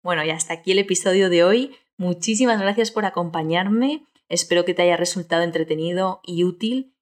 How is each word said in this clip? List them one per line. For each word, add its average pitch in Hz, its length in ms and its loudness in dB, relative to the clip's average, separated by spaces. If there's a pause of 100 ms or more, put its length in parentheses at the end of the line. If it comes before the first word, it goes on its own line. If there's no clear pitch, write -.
Bueno, 165 220 -2
y 160 60 -2
hasta 160 240 -6
aquí 185 180 -2
el 196 60 4
episodio 190 500 2
de 170 160 6
hoy. 240 300 2 (200)
Muchísimas 214 640 0
gracias 208 320 0
por 214 140 -4
acompañarme. 185 1000 -2 (220)
Espero 175 380 0
que 180 80 -2
te 180 80 -2
haya 175 160 4
resultado 170 460 -2
entretenido 170 800 -2
y 175 200 -2
útil. 220 580 -4